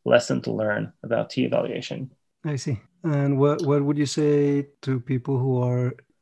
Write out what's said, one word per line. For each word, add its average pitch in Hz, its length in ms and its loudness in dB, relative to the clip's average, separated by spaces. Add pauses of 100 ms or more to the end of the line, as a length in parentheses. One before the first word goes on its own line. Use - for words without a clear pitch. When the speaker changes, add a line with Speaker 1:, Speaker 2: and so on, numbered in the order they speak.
Speaker 1:
lesson 123 380 2
to 113 80 -4
learn 107 420 -2 (100)
about 113 260 -2
tea 127 160 -2
evaluation. - 640 -4 (340)
Speaker 2:
I 151 100 -2
see. 127 240 -4 (240)
And 143 340 0
what, 147 260 2
what 143 200 2
would 147 140 0
you 147 80 2
say 143 600 2 (140)
to 131 180 -2
people 131 380 -2
who 127 240 0
are, 123 320 0 (280)